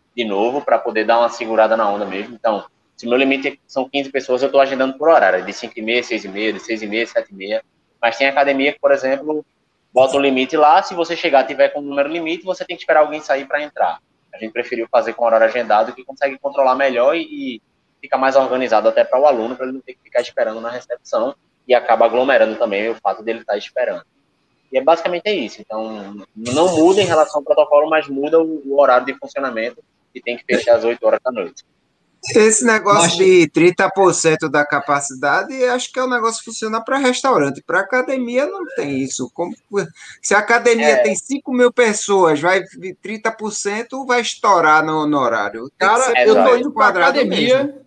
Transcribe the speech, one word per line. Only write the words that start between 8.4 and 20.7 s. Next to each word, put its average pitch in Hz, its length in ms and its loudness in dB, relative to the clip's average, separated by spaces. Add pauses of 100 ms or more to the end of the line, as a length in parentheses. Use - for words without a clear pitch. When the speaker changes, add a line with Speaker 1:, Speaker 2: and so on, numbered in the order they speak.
Speaker 1:
que, - 80 -8
por 143 120 2
exemplo, 139 520 -2 (480)
bota 131 240 2
um 139 60 0
limite 131 340 0
lá, 156 280 6
se 196 100 -12
você 170 220 -4
chegar 139 280 2
e 135 40 -8
tiver 139 220 2
com 147 100 -8
um 143 40 -10
número 143 240 -2
limite, 165 380 -8
você 185 180 -8
tem 180 120 -12
que - 80 -14
esperar 156 160 2
alguém 151 220 0
sair 139 260 -4
pra 147 160 -6
entrar. 101 360 -4 (320)
A - 60 -20
gente 110 140 -12
preferiu 120 400 -6
fazer 113 220 0
com 120 120 -4
horário 113 220 4
agendado, 110 440 0
que - 140 -18
consegue 135 320 -6
controlar 135 380 0
melhor 135 400 2
e, 165 60 -4 (340)
e 110 60 -18 (380)
fica 135 160 -6
mais 131 200 2
organizado 123 520 2
até 117 160 4
pra 127 160 -2
o 143 60 4
aluno, 123 300 2
pra 131 100 -10
ele 131 80 -8
não 131 80 -12
ter 127 120 -18
que - 100 -20
ficar - 180 -4
esperando 113 400 -6
na 117 80 -8
recepção, 120 640 -6 (340)